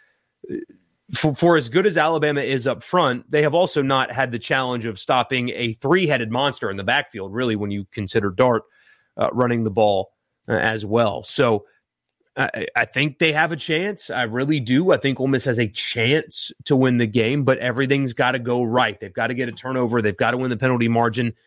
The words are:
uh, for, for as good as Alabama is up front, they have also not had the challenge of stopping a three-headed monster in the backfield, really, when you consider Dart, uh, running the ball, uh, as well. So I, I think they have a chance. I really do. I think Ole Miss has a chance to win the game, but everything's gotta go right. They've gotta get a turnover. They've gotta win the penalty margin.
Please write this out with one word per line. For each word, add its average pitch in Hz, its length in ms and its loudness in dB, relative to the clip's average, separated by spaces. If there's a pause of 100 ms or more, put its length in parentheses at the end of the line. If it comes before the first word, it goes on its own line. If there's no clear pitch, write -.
(520)
uh, - 40 -8 (580)
for, 147 220 0
for 170 220 4
as 127 120 0
good 180 160 2
as 175 120 2
Alabama 151 440 2
is 131 260 -2
up 113 160 -2
front, 139 460 0
they 151 120 2
have 147 120 2
also 175 280 2
not 135 300 0
had 127 200 -2
the 117 80 -6
challenge 127 460 -2
of 107 120 -6
stopping 123 520 0
a 117 240 -4
three-headed 139 580 0
monster 127 380 -2
in 98 80 -6
the 95 80 -8
backfield, 104 480 -4
really, 117 240 -2
when 104 120 -4
you 101 220 -6
consider 101 380 -2
Dart, 117 340 2 (540)
uh, - 160 0
running 120 320 0
the 110 40 0
ball, 101 440 0 (340)
uh, 117 60 -2
as 110 320 -2
well. 107 380 0
So 117 420 0 (720)
I, 113 300 -4 (100)
I 117 80 2
think 139 340 -2
they 160 140 2
have 160 180 0
a 165 60 -6
chance. 175 520 -6
I 127 120 -4
really 131 400 0
do. 143 320 4
I 131 40 4
think 135 220 -2
Ole 131 80 0
Miss 135 160 2
has 123 160 0
a 117 80 2
chance - 800 -2 (140)
to 147 140 2
win 127 200 4
the 120 100 2
game, 120 360 0
but 131 140 2
everything's 131 560 -2
gotta 127 260 0
go 123 240 -2
right. 113 340 0
They've 98 160 -14
gotta 117 200 -4
get 120 160 -4
a - 20 -10
turnover. 123 500 -2
They've 104 140 0
gotta 120 220 0
win 127 120 -2
the 120 60 -2
penalty 120 320 0
margin. 117 460 2 (140)